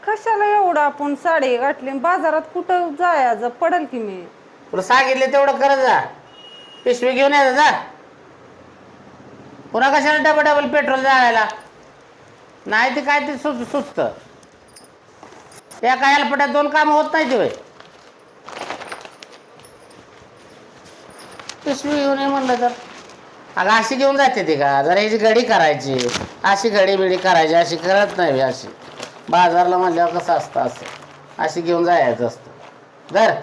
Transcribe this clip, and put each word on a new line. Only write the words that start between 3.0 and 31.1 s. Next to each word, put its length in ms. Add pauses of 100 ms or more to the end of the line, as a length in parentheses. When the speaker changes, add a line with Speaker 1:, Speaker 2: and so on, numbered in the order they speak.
Speaker 1:
पडेल 360
की 140
मी. 260 (480)
Speaker 2:
तुला 100
सांगितलं 440
तेवढं 260
करत 240
जा, 240 (840)
पिशवी 280
घेऊन 220
यायचा 180
जा. 180 (2000)
पुन्हा 260
कशाला 340
डबल 100
डबल 260
पेट्रोल 320
जायला? 460 (1200)
नाही 300
ते 40
काय 200
ते 160
सुच-, 280
सुचतं. 440 (1700)
एका 340
हेलपट्यात 320
दोन 200
कामं 240
होत 200
नाही 180
ते 60
होय. 120 (4000)
पिशवी 320
घेऊन 220
ये 80
म्हणलं 340
तर. 80 (880)
अगं 140
अशी 260
घेऊन 200
जाते 300
ती 100
का? 260
जरा 180
हिची 160
घडी 240
करायची. 680 (360)
अशी 240
घडी 280
बिडी 200
करायची, 380
अशी 220
करत 300 (100)
नाही 160
मी 80
अशी. 280 (600)
बाजारला 500
म्हणल्यावर 400
कसं 140
असतं 280
असं. 240 (580)